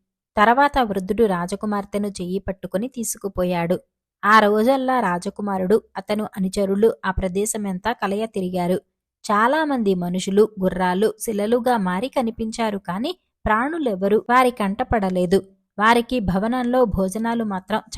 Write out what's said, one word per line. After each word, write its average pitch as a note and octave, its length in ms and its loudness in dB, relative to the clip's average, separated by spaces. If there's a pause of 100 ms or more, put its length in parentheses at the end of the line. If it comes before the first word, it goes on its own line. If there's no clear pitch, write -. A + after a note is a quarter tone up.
(360)
తర్వాత C4 460 4
వృద్ధుడు G3+ 420 0
రాజకుమార్తెను G3+ 840 -4
చెయ్యి F#3 300 -6
పట్టుకుని G3 500 -6
తీసుకుపోయాడు. F3+ 880 -2 (460)
ఆ G#3+ 140 8
రోజల్లా B3 640 4
రాజకుమారుడు, F#3+ 840 -2 (140)
అతను G#3+ 280 -4
అనుచరులు G3 680 0 (100)
ఆ F#3+ 60 -2
ప్రదేశమంతా G3 840 -4
కలయ G#3 340 -4
తిరిగారు. F3+ 540 -2 (500)
చాలామంది A#3+ 640 2
మనుషులు, F#3 540 0 (120)
గుర్రాలు F#3 600 0
శిలలుగా A#3 560 0
మారి F#3+ 320 -2
కనిపించారు, A3+ 680 -4
కాని A3 380 -6 (300)
ప్రాణులెవరూ A3 840 2
వారి B3 200 6
కంటపడలేదు. G3 920 0 (360)
వారికి A#3+ 400 2
భవనంలో A#3+ 680 0
భోజనాలు A3 600 -2
మాత్రం G#3 360 -4 (180)